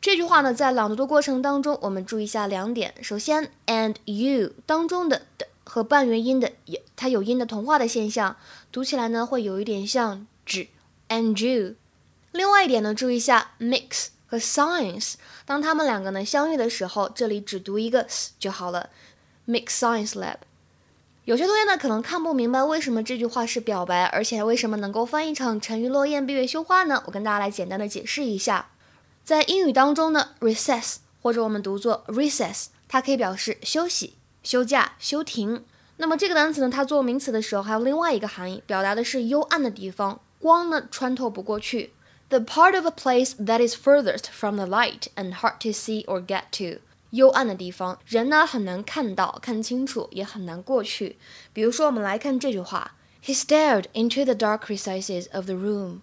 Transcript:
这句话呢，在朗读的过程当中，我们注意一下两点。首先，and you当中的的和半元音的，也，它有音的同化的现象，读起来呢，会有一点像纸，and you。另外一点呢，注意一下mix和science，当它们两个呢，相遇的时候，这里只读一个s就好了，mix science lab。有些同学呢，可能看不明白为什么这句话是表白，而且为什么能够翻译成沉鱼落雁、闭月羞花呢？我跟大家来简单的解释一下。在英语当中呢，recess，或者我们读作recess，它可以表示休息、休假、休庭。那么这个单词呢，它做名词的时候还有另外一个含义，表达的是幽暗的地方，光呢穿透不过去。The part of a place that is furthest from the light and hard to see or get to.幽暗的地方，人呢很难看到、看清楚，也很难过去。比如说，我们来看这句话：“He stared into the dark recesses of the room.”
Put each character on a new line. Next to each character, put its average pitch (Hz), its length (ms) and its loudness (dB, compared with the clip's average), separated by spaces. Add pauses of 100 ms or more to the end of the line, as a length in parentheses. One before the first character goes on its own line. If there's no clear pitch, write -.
这 403 120 6
句 330 60 2
话 339 200 6
呢， 262 100 2
在 262 180 2
朗 226 200 2
读 214 40 -2
的 262 120 0
过 294 160 4
程 269 180 0
当 277 220 0
中， 294 180 0
我 202 80 -4
们 190 160 -4
注 214 160 -6
意 214 40 -4
一 - 20 -8
下 208 200 -4
两 196 280 -4
点。 220 260 -4
首 208 180 -6
先， 302 320 0 (160)
and 220 280 0 (100)
you 220 480 0 (140)
当 320 200 2
中 359 220 -2
的 - 140 0 (160)
的 - 80 -8 (180)
和 - 180 -4
半 269 240 4
元 226 160 2
音 262 160 2
的， 240 140 0 (140)
也， - 160 -10 (120)
它 254 140 -4
有 226 140 2
音 240 160 0
的 247 80 -2
同 220 180 -6
化 294 140 4
的 240 100 2
现 220 220 -2
象， 214 260 -2 (340)
读 254 140 -6
起 277 120 -2
来 233 120 0
呢， 226 160 0
会 247 180 -2
有 196 160 -4
一 208 60 -2
点 202 220 -4
像 214 400 -2 (180)
纸， - 240 -6 (400)
and 226 340 0
you。 226 340 0 (560)
另 381 180 0
外 403 160 6
一 - 20 0
点 233 140 4
呢， 214 120 0
注 254 160 -2
意 247 60 2
一 - 20 0
下 233 400 4
mix - 500 -2 (180)
和 233 100 -4
science， 240 800 0 (320)
当 285 160 -2
它 311 120 2
们 311 120 2
两 220 160 0
个 190 80 -4
呢， 190 120 -4
相 294 300 0
遇 311 60 0
的 233 100 2
时 196 180 -2
候， 196 220 -2
这 - 180 -2
里 208 140 -2
只 202 180 -8
读 196 200 -4
一 226 100 -2
个 240 140 4
s - 360 -4
就 190 140 -4
好 180 180 -6
了， 175 200 -6 (580)
mix 233 200 -2
science 226 420 0
lab。 185 260 -8 (880)
有 233 100 0
些 285 120 2
同 415 100 4
学 427 80 4
呢， 392 140 2
可 285 100 -2
能 220 140 0
看 330 200 -4
不 320 120 0
明 240 180 2
白 262 100 2
为 311 160 2
什 285 140 -2
么 220 100 0
这 247 140 -4
句 226 80 -4
话 233 220 -2
是 226 120 -4
表 208 280 -2
白， 180 180 2
而 - 180 0
且 220 220 -2
为 226 100 4
什 240 140 0
么 214 80 -2
能 202 160 -4
够 226 140 0
翻 302 200 -2
译 311 80 -4
成 233 240 -2
沉 226 220 -4
鱼 240 80 0
落 277 180 2
雁、 285 200 0
闭 277 80 -2
月 262 120 2
羞 320 160 -4
花 370 200 4
呢？ 285 240 0
我 - 40 -12
跟 202 140 -6
大 214 60 0
家 208 80 2
来 202 120 0
简 202 160 -6
单 190 140 -4
的 208 80 -4
解 196 160 -8
释 - 180 -4
一 226 140 -2
下。 196 360 -2 (520)
在 302 200 4
英 370 220 2
语 269 60 2
当 269 220 6
中 320 180 2
呢， 302 280 0
recess， 226 560 0 (260)
或 240 100 2
者 233 100 0
我 220 60 0
们 208 140 -2
读 196 160 -4
作 220 300 0
recess， 226 580 -2 (200)
它 262 140 0
可 262 100 -4
以 277 60 2
表 196 180 0
示 202 280 -6
休 330 260 -2
息、 - 240 -4 (300)
休 254 200 0
假、 247 360 2
休 302 260 -4
庭。 233 400 -4 (320)
那 320 100 -4
么 320 80 2
这 381 140 0
个 349 60 0
单 311 180 4
词 294 80 -2
呢， 262 80 2
它 262 160 0
做 285 180 2
名 247 160 0
词 269 140 -2
的 220 80 2
时 220 160 -2
候 196 60 0
还 208 100 -4
有 220 80 0
另 262 160 2
外 330 180 2
一 220 40 2
个 208 100 -4
含 185 240 -8
义， - 140 -12
表 190 160 0
达 196 120 2
的 226 80 -2
是 240 220 -2
幽 269 160 2
暗 311 220 0
的 247 80 0
地 196 200 -10
方， 196 300 -4 (180)
光 339 300 4
呢 302 220 -2
穿 254 240 -2
透 254 160 -4
不 196 120 -10
过 208 160 -4
去。 - 360 -6 (340)
The 262 120 4
part 339 360 6
of 349 100 0
a 330 40 0
place 254 460 2
that 226 300 2
is 233 80 0
furthest 269 560 4
from 208 260 -4
the 196 100 -4
light 202 380 0 (120)
and 185 200 -8
hard 233 240 0
to 226 100 -4
see 214 340 -4
or 185 180 -4
get 185 200 -6 (160)
to. 180 220 -8 (300)
幽 262 200 8
暗 262 160 2
的 208 80 -4
地 185 160 -10
方， 180 340 -6
人 226 240 0
呢 302 180 6
很 240 200 -4
难 185 180 -6
看 233 300 -4
到、 185 260 -2
看 220 220 -4
清 247 240 -2
楚， - 240 -6
也 185 120 -8
很 196 220 -10
难 170 180 -10
过 254 200 0
去。 - 340 -6 (380)
比 214 80 -2
如 233 100 4
说， 302 140 2
我 294 40 4
们 233 120 -2
来 202 160 -2
看 262 200 -2
这 269 120 -2
句 202 100 -4
话： - 360 -8 (280)
“He 277 100 -2
stared 285 500 4 (100)
into 233 300 2
the 254 100 2
dark 214 320 0
recesses 190 640 -6
of 190 140 -6
the 190 80 -4
room.” 190 480 -4